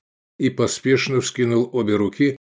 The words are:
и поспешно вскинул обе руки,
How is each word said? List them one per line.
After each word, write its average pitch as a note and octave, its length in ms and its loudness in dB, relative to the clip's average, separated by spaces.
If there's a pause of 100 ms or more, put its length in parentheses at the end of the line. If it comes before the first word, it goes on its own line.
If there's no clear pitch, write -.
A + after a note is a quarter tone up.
(380)
и C3 120 -2
поспешно B2+ 720 0
вскинул A#2+ 520 0
обе G#2+ 220 0
руки, A#2 420 0 (220)